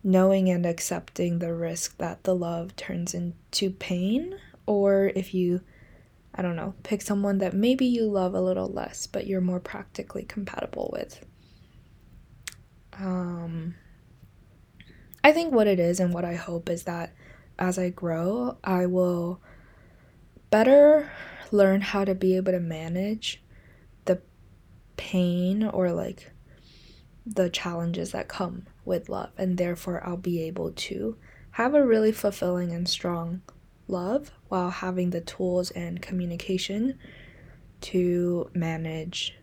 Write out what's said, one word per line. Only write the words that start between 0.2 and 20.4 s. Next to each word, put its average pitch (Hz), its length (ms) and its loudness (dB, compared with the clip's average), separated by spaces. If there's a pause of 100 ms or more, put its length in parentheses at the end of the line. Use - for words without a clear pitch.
and 175 160 0
accepting 170 720 -2
the 170 160 -2
risk 165 440 -6
that 170 260 -8
the 185 100 2
love 170 420 -4
turns 175 380 -6
into 175 560 -4
pain? 202 640 -2 (320)
Or 196 480 4
if 185 180 -4
you, 180 280 2 (760)
I 185 80 -4
don't 175 140 -2
know, 165 260 -6
pick 208 200 -4
someone 202 360 0
that 180 160 0
maybe 254 320 4
you 233 200 2
love 190 280 0
a 185 60 2
little 185 280 0
less, - 380 -8
but - 200 -6
you're 190 140 0
more 180 200 0
practically - 640 -10
compatible - 680 -6
with. - 320 -10 (1700)
Um, 175 760 -6 (1500)
I 302 100 10
think 330 220 2
what 220 140 6
it 196 100 4
is 175 220 2
and 180 120 2
what 175 120 -2
I 170 100 -4
hope 170 340 -6
is 170 140 -4
that 170 320 -8 (440)
as 180 200 0
I 180 120 0
grow, 180 760 -2
I 180 220 2
will 180 540 0 (1120)